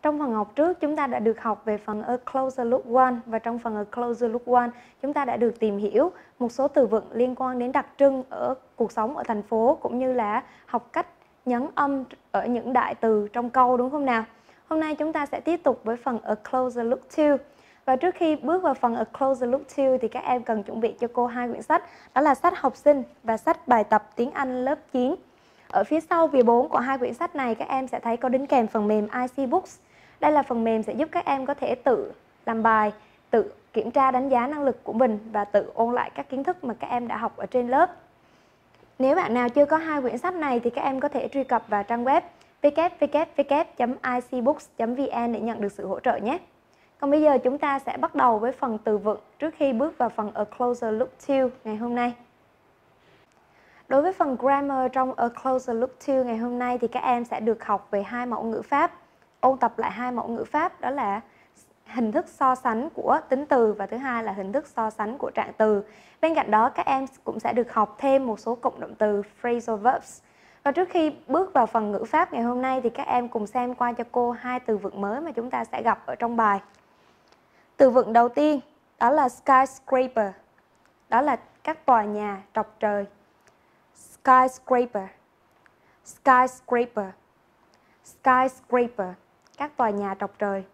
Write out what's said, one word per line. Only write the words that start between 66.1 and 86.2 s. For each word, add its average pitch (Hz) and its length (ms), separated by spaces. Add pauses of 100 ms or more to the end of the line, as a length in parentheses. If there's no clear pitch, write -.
Bên 320 140
cạnh - 160
đó, 214 180
các - 180
em 269 200 (180)
cũng - 160
sẽ - 120
được 240 200
học 214 260
thêm 269 280
một 214 140
số 233 140
cụm 240 260
động - 140
từ 208 280
phrasal 233 540
verbs. - 460 (400)
Và 277 100
trước 359 160
khi 311 260 (120)
bước 359 280
vào 254 120
phần 214 260
ngữ 202 120
pháp 311 280
ngày 240 100
hôm 247 200
nay 262 180
thì 240 100
các - 160
em 240 220
cùng 214 180
xem 247 280
qua 240 180
cho 233 200
cô 240 180
hai 247 300
từ 233 160
vựng 196 240
mới 208 200
mà 330 100
chúng 233 200
ta 240 140
sẽ - 180
gặp 226 240
ở 127 80
trong 233 220
bài. 208 240 (1160)
Từ 269 140
vựng 233 220
đầu 233 160
tiên 294 320 (380)
đó 240 120
là 294 180
skyscraper, 254 1040 (760)
đó 226 120
là 285 160 (280)
các 320 220
tòa 233 180
nhà 208 380 (120)
trọc 214 260
trời. 208 260 (1160)
Skyscraper, 254 800 (1000)
skyscraper, 247 1000 (1000)